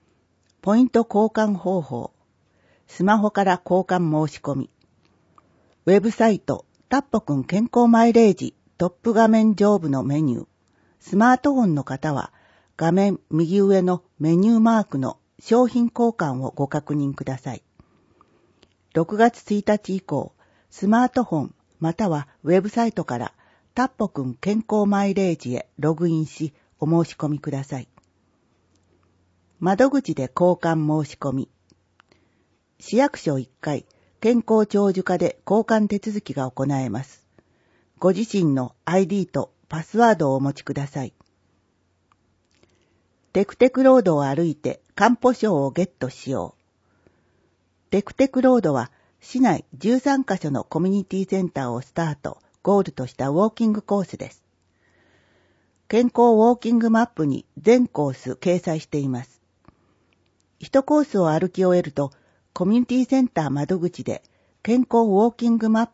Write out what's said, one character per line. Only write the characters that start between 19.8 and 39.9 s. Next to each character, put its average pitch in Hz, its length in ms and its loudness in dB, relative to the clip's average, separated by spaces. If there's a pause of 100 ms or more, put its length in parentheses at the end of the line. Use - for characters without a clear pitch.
以 190 60 -6
降、 - 320 -6 (360)
ス - 200 -4
マ 233 160 4
ー 247 40 -4
ト 254 140 -2
フ - 140 -4
ォ - 60 -2
ン - 120 -12 (240)
ま 165 140 -2
た 208 160 -4
は 143 180 -4 (160)
ウ 147 80 -2
ェ 185 100 4
ブ 190 60 -8
サ 233 180 -2
イ 226 60 -2
ト 175 140 -6
か 123 120 -8
ら 120 160 -10 (420)
タ 247 100 0
ッ 262 60 -8
ポ 208 180 -6
く 147 140 -8
ん 127 100 -6
健 208 240 -4
康 214 280 -2
マ 202 200 0
イ 196 80 -2
レ 185 180 0
ー 160 60 -4
ジ 123 160 -8
へ - 160 -10 (100)
ロ 147 140 0
グ 170 160 -2
イ 165 40 0
ン 160 120 -2
し、 156 280 -10 (240)
お - 80 -6
申 165 240 0
し - 60 -20
込 151 140 -6
み 147 100 -6
く 151 120 -10
だ 135 120 -8
さ 135 160 -12
い。 120 80 -16 (1700)
窓 202 280 2
口 269 260 -2
で 139 80 -6
交 175 360 0
換 156 460 -2
申 - 40 -18
し - 80 -20
込 139 140 -6
み。 135 180 -6 (1300)
市 - 160 -2
役 277 220 0
所 143 200 -2
一 123 100 -10 (120)
階、 147 240 -6 (340)
健 233 260 0
康 220 220 2
長 202 240 0
寿 185 120 -4
課 180 140 -2
で 175 220 -2 (100)
交 208 120 2
換 214 260 0
手 202 120 -4
続 208 200 -8
き 139 140 -12
が 131 180 -6
行 135 140 -4
え 135 240 -2
ま 113 160 -8
す。 - 180 -20 (760)
ご 185 140 2
自 202 260 -4
身 165 160 2
の 127 300 -4
ア 170 140 -2
イ 190 100 2
デ 190 80 -4
ィ 196 60 -2
ー 175 40 -4
と - 280 -6 (160)
パ 156 120 -10
ス - 160 -8